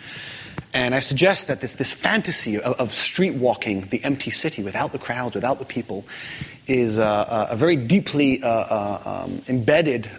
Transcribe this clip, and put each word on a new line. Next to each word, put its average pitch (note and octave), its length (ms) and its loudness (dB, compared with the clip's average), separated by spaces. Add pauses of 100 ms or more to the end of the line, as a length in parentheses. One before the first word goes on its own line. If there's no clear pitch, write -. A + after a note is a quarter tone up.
(720)
And B2 200 2
I C3+ 60 2
suggest D#3+ 480 4
that C3+ 140 -2
this, B2+ 120 -4
this - 200 0
fantasy E3 680 0
of, B2 200 0
of A#2+ 120 0
street - 440 2
walking A2+ 520 0
the A2+ 160 -2
empty C#3 260 -2
city - 320 -2
without G2+ 300 -2
the C#3 80 -8
crowds, A#2+ 340 -4
without A#2+ 240 0
the - 80 -10
people, G2+ 400 -8 (640)
is, A#2+ 320 2
uh, G#2+ 500 2
a, - 40 -4
a - 20 -2
very D#3+ 200 4
deeply, C3+ 680 2
uh, B2 60 0
uh, G2+ 760 -2
um, F#2 220 -8
embedded, B2+ 720 2